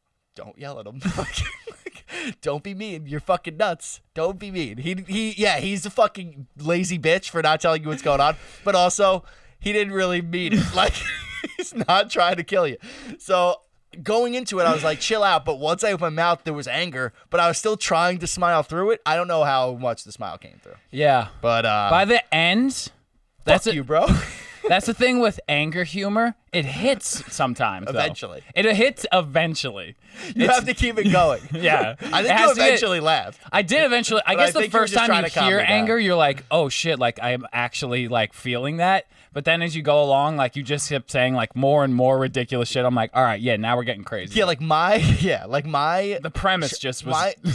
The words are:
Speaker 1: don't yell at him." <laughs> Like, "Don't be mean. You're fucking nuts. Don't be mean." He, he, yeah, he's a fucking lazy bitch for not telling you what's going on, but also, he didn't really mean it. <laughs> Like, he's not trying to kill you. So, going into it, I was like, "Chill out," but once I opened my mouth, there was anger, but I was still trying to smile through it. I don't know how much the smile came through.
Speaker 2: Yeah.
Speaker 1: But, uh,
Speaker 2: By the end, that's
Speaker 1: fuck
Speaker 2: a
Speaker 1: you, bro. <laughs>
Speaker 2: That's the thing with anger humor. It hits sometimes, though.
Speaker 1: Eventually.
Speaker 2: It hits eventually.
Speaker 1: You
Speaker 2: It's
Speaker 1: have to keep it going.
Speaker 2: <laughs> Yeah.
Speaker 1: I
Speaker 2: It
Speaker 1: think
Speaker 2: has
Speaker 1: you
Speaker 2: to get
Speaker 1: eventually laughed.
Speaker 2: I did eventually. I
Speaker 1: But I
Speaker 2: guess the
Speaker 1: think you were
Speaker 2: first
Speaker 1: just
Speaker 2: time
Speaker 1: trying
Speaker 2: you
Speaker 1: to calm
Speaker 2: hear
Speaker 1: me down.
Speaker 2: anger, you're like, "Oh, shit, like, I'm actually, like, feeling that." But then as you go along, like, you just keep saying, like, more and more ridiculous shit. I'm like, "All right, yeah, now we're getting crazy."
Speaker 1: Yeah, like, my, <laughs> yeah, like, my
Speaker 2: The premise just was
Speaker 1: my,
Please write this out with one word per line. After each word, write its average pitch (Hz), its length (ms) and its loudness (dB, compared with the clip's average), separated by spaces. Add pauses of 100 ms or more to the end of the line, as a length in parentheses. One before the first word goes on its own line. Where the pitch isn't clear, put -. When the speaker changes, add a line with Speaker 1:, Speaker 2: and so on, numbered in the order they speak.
(340)
Speaker 1:
don't 104 240 -20
yell 139 220 -16
at 104 80 -16
him." 127 180 -16
<laughs> 180 120 0
Like, - 1200 -10
"Don't 147 220 -6
be 202 100 -12
mean. 185 320 -10
You're 147 140 -8
fucking 170 380 -4
nuts. 190 440 -4 (140)
Don't 175 240 -4
be 202 120 -14
mean." 135 280 -8
He, 175 160 -6 (120)
he, 220 300 -4
yeah, 196 220 0
he's 190 260 -6
a 202 60 -8
fucking 170 560 -2 (100)
lazy 170 400 -2
bitch 160 320 0
for 165 140 -4
not 156 180 2
telling 160 220 2
you 151 60 -6
what's 143 120 -6
going 139 180 2
on, 151 160 4 (280)
but 196 120 2
also, 185 480 2 (360)
he 202 140 -4
didn't 202 200 -2
really 180 280 0
mean 175 320 -4
it. 196 160 2
<laughs> - 60 -8
Like, - 180 2 (640)
he's - 160 -8 (140)
not 196 220 2
trying 175 280 0
to 170 60 -8
kill 180 240 0
you. 123 100 -6 (420)
So, 180 420 0 (400)
going 233 340 0
into 214 240 -4
it, 175 40 2
I 165 100 4
was 156 100 -2
like, 156 160 0
"Chill 214 240 0
out," 165 220 2
but 147 140 -4
once 160 240 -2
I 208 80 2
opened 160 240 -4
my 165 80 -2
mouth, 175 200 2
there 156 100 -4
was 147 140 -8
anger, 131 460 -4 (160)
but 175 100 0
I 170 80 6
was 165 100 2
still 214 200 0
trying 175 420 0
to 165 80 -6
smile 175 360 2
through 185 280 -2
it. 226 140 0
I 156 100 2
don't 175 120 -2
know 165 160 2
how 131 300 0
much 120 300 -6
the 107 80 -20
smile 92 260 -12
came - 260 -20
through. - 120 -20 (160)
Speaker 2:
Yeah. 131 360 2 (140)
Speaker 1:
But, 117 240 2
uh, 104 260 2
Speaker 2:
By 185 140 4
the 220 280 2
end, 190 560 0 (560)
that's 170 200 4
Speaker 1:
fuck 220 80 0
Speaker 2:
a - 20 -2
Speaker 1:
you, 139 80 -4
bro. 151 280 2
<laughs> - 60 6 (500)
Speaker 2:
That's 196 180 2
the 226 80 0
thing 247 260 2
with 220 200 2 (100)
anger 156 340 -2
humor. 202 520 -2 (160)
It 160 140 -2
hits 196 580 -2 (100)
sometimes, 117 540 -4
though. - 100 -4
Speaker 1:
Eventually. 113 460 -6 (100)
Speaker 2:
It 196 120 0 (100)
hits 233 360 2
eventually. 143 840 -2 (400)
Speaker 1:
You 233 100 4
Speaker 2:
It's 247 80 6
Speaker 1:
have 247 120 2
to 254 100 -2
keep 233 240 0
it 202 120 4
going. 160 360 4
Speaker 2:
<laughs> - 60 -10
Yeah. 151 420 2 (180)
Speaker 1:
I - 60 4
Speaker 2:
It 202 60 0
Speaker 1:
think 202 120 4
Speaker 2:
has 220 120 6
Speaker 1:
you - 0 -
Speaker 2:
to 247 100 4
get - 80 6
Speaker 1:
eventually 208 320 2
laughed. 151 400 0 (120)
Speaker 2:
I 202 120 2
did 269 220 2
eventually. 240 420 2
I 190 80 2
Speaker 1:
But 175 60 4
I 196 40 8
Speaker 2:
guess 175 80 2
the 311 60 2
Speaker 1:
think 214 140 0
you 226 40 4
were 220 60 6
Speaker 2:
first 202 100 -2
Speaker 1:
just 240 80 4
Speaker 2:
time 233 60 2
Speaker 1:
trying 170 160 2
Speaker 2:
you 165 60 -2
Speaker 1:
to - 100 -8
calm 147 80 4
Speaker 2:
hear 190 120 2
Speaker 1:
me - 40 0
down. 180 80 2
Speaker 2:
anger, 220 280 2
you're 185 180 2
like, 139 340 2
"Oh, 151 180 2
shit, 151 300 -2
like, 120 240 0
I'm 123 300 -4
actually, 120 560 -4
like, 113 240 0
feeling 131 440 -4
that." 180 280 2 (280)
But 143 120 -8
then 170 180 2
as 165 120 -4
you 160 60 -4
go 147 220 4
along, 143 340 2
like, 131 180 0
you 143 60 -6
just 143 280 -4
keep 139 200 -4
saying, 127 260 2
like, 113 200 -4
more 139 280 4
and 131 120 0
more 131 240 4
ridiculous 123 500 -2
shit. 127 160 0
I'm 123 100 2
like, 113 200 0
"All 131 80 4
right, 110 180 0
yeah, 120 140 0
now 113 220 0
we're 123 80 -2
getting 104 180 -6
crazy." 101 340 -6
Speaker 1:
Yeah, 202 80 4
like, 156 160 -2
my, 160 340 2
<laughs> - 240 4
yeah, 156 280 0
like, 143 180 -2
my 170 560 -2
Speaker 2:
The 160 80 -8
premise 180 480 -2
just 127 280 -8
was 127 80 -2
Speaker 1:
my, 180 200 0 (220)